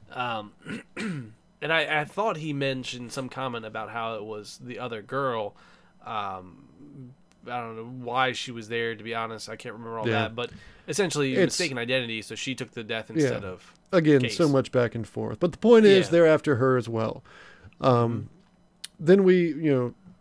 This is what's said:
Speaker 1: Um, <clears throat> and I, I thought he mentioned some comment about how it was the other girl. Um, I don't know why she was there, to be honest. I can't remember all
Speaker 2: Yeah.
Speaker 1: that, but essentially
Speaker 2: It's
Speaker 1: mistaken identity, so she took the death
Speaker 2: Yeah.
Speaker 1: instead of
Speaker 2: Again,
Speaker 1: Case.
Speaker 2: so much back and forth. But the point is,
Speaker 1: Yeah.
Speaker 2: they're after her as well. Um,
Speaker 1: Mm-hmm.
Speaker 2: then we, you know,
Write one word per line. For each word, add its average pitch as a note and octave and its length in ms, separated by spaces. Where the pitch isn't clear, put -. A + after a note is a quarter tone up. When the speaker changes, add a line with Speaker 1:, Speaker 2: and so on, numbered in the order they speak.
Speaker 1:
Um, A2+ 400
<clears throat> - 0
and D3 760
I, D3+ 280
I D3+ 60
thought G3 320
he D#3 160
mentioned C3 580
some C3 180
comment B2 360
about A2 240
how A2+ 260
it G#2 80
was G#2+ 380
the A#2+ 160
other A#2 240
girl. A#2+ 520
Um, G2 580
I B2 140
don't A2+ 160
know A2+ 80
why B2+ 260
she - 180
was A#2 180
there, A#2 260
to G#2 100
be A2+ 100
honest. A2+ 360
I A2+ 60
can't A#2+ 180
remember A2+ 240
all A2 100
Speaker 2:
Yeah. A2 140
Speaker 1:
that, A2+ 120
but A#2+ 160
essentially D3 460
Speaker 2:
It's C3 240
Speaker 1:
mistaken D3+ 180
identity, A#2 460
so A2+ 120
she C3 200
took A#2+ 180
the A#2+ 100
death A2 280
Speaker 2:
Yeah. D#3 120
Speaker 1:
instead A#2+ 220
of F#2 300
Speaker 2:
Again, D3+ 300
Speaker 1:
Case. B2+ 140
Speaker 2:
so D#3+ 120
much C3+ 240
back A#2+ 220
and A2+ 120
forth. A2+ 340
But E3+ 120
the - 60
point A3+ 260
is, G3 220
Speaker 1:
Yeah. - 60
Speaker 2:
they're E3+ 140
after D3+ 300
her C3 200
as A#2 120
well. A2 340
Um, C3+ 120
Speaker 1:
Mm-hmm. A2 140
Speaker 2:
then F#3+ 200
we, F3+ 300
you D#3 180
know, B2 220